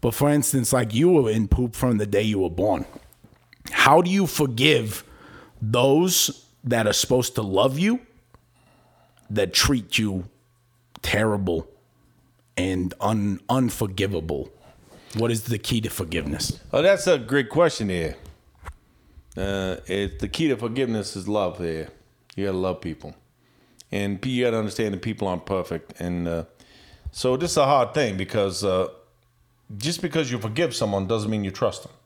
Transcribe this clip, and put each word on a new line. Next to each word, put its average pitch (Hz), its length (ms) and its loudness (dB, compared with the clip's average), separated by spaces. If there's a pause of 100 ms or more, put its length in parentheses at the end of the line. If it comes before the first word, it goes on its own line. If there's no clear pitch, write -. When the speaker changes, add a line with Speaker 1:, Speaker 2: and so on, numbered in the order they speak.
Speaker 1:
But 120 120 0
for 143 160 2
instance, 139 440 2
like, 120 200 0
you 143 160 4
were 143 220 6
in 110 160 2
poop 123 300 0
from 123 220 2
the 104 80 0
day 101 160 2
you 107 180 0
were 90 100 0
born. 90 340 0 (840)
How 156 320 6
do 175 80 0
you 196 160 2
forgive 127 800 2 (580)
those 139 840 2 (180)
that 117 240 2
are 101 40 2
supposed - 440 0
to 113 60 -2
love 107 360 2
you 220 220 0 (1300)
that 101 240 0
treat - 440 0
you 98 260 -2 (760)
terrible 101 680 0 (880)
and 92 440 -2
un-, 101 380 0 (100)
unforgivable? 95 1000 -2 (640)
What 113 160 0
is 110 140 -2
the 117 140 -2
key 113 240 -2
to 110 80 -4
forgiveness? 80 680 -4 (140)
Speaker 2:
Oh, 139 100 2
that's 190 240 4
a 170 120 4
great 127 320 0
question 147 380 2
here. 85 280 -2 (1200)
Uh, 95 400 -2 (100)
it, 98 320 -4
the 110 100 -4
key 160 200 0
to 131 80 2
forgiveness 113 580 -2
is 95 140 -8
love 101 300 -2
here. 80 320 -6 (440)
You 98 120 -4
gotta 92 120 -2
love 92 220 -2
people. 78 340 -12 (760)
And 101 280 -4
p-, 131 100 -4
you 123 160 0
gotta 113 120 0
understand 107 360 -2
that 90 80 -10
people 104 260 -4
aren't 90 180 -4
perfect. 90 540 -6
And, 87 260 -4
uh, 82 180 -4 (680)
so 127 260 0
this 165 140 -4
is - 40 0
a 151 80 6
hard 135 300 4
thing 117 240 0
because, 98 440 -2
uh, 92 260 2 (920)
just 151 240 -4
because 160 280 -2
you 123 80 -4
forgive 113 380 -2
someone 98 300 0
doesn't 107 240 0
mean 107 140 -2
you 95 60 -2
trust - 340 -2
them. - 80 -20 (140)